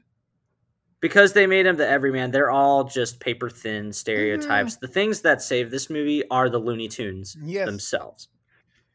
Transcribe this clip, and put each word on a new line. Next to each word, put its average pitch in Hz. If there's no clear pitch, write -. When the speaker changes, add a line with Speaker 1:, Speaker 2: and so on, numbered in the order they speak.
Speaker 1:
Because 196
they 202
made 190
him 180
the 147
everyman. 131
They're 135
all 139
just 120
paper 117
thin 107
stereotypes. 104
Speaker 2:
Mm-hmm. -
Speaker 1:
The -
things 208
that 147
save 123
this 135
movie 147
are 127
the 117
Looney 113
Tunes 98
Speaker 2:
Yes. 180
Speaker 1:
themselves. -